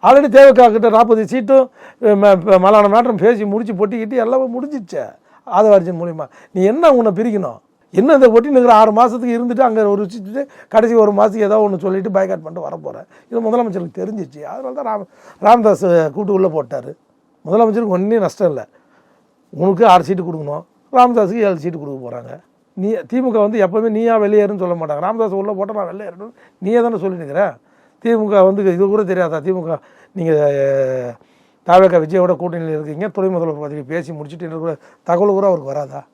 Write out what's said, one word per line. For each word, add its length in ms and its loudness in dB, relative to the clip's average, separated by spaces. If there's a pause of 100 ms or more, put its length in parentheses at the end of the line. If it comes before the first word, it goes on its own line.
already 280 4
தேவகா 400 8
கிட்ட 180 2
நாற்பது 340 4
சீட்டும், 460 0 (320)
ம-, 440 4
ம-, 140 6
மலான 280 4
மேட்டரும் 300 2
பேசி 280 0
முடிச்சு 280 -4
பொட்டிக்கிட்டு 400 -6
எல்லாமே 460 -2
முடிஞ்சிச்சே 440 -10 (440)
ஆதவ 280 4
அர்ஜுன் 260 0
மூலியமா. 260 -10 (240)
நீ 140 0
என்ன 260 4
உன்னை 200 2
பிரிக்கணும்? 480 -4 (320)
என்ன 220 2
இந்த 180 6
ஒட்டி 180 2
நிக்கிற 200 4
ஆறு 220 6
மாசத்துக்கு 460 0
இருந்துட்டு 220 -4
அங்க 300 2
ஒரு 160 -2
வச்சுட்டு 400 -12 (240)
கடைசி 260 2
ஒரு 160 4
மாசத்துக்கு 380 0
ஏதோ 80 2
ஒண்ணு 220 0
சொல்லிட்டு 320 -4
பாய்காட் 320 -2
பண்ணிட்டு 180 -14
வர 160 -12
போற. 280 -14 (240)
இது 120 -4
முதலமைச்சருக்கு 600 -4
தெரிஞ்சிச்சு. 400 -10
அதனால 320 -12
தான் 120 -10
ராம-, 220 -8 (320)
ராமதாஸ் 760 2
கூட்டு 200 -4
உள்ள 140 0
போட்டாரு. 460 -8 (520)
முதலமைச்சருக்கு 520 0
ஒன்றும் 240 -2
நஷ்டம் 260 -2
இல்ல. 200 -6 (840)
உனக்கு 360 0
ஆறு 180 6
சீட்டு 200 -4
கொடுக்கணும், 400 -10 (300)
ராமதாஸுக்கு 480 2
ஏழு 160 0
சீட்டு 220 -8
கொடுக்க 300 -12
போறாங்க. 300 -16 (340)
நீ, 200 -4
திமுக 460 -2
வந்து 260 0
எப்பவுமே 240 -2
நீயா 280 0
வெளியேறுன்னு 420 0
சொல்ல 160 -4
மாட்டாங்க. 240 -6
ராமதாஸ் 320 -4
உள்ள 220 -6
போட்டா 200 -8
நான் 220 -8
வெளியேறணும் 360 -16 (260)
நீயே 240 0
தானே 160 -2
சொல்லிட்டு 280 -6
இருக்கிற. 300 -4 (480)
திமுக 400 2
வந்து 300 2
இது 140 0
கூட 160 0
தெரியாதா? 340 -4
திமுக 400 -6 (340)
நீங்க, 220 -4
அஹ், 920 -2 (420)
தாவேகா 320 4
விஜயோட 360 0
கூட்டணியில 340 -8
இருக்கீங்க, 380 -8
துணை 220 -4
முதல்வர் 300 -4
பதவி 240 -12
பேசி 280 -10
முடிச்சுட்டு 460 -14
கூட 200 -8 (260)
தகவல் 260 0
கூட 160 0
அவருக்கு 280 -2
வராதா? 400 -10